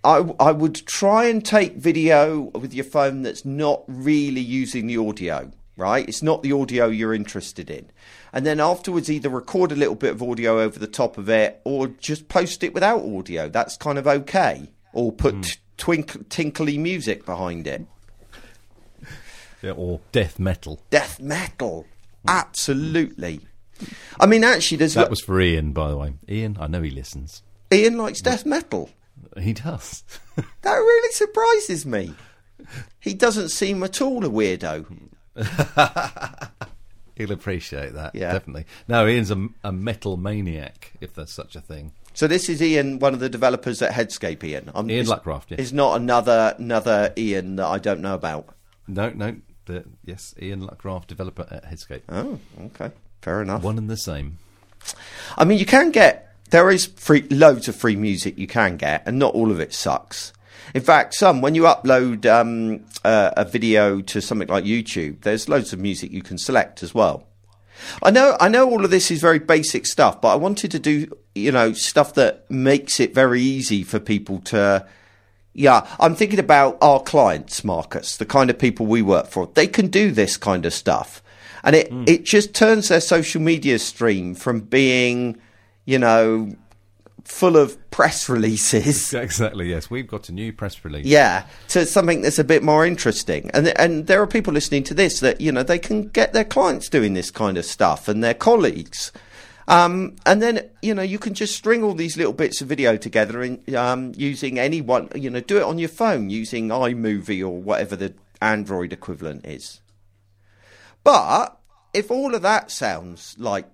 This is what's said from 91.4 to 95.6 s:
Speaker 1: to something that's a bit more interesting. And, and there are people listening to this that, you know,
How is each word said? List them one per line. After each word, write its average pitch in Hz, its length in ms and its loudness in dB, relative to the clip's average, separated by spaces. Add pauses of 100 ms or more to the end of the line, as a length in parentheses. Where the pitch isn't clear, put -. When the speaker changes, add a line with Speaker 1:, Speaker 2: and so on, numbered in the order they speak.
Speaker 1:
to 175 180 2
something 170 340 2
that's 139 180 0
a 156 60 2
bit 156 180 6
more 156 220 4
interesting. 107 720 -2
And, 147 140 4 (100)
and 165 280 2
there 190 140 4
are 208 60 2
people 208 260 -2
listening 147 320 0
to - 100 -8
this - 260 2
that, 131 200 2
you 151 100 0
know, 127 120 0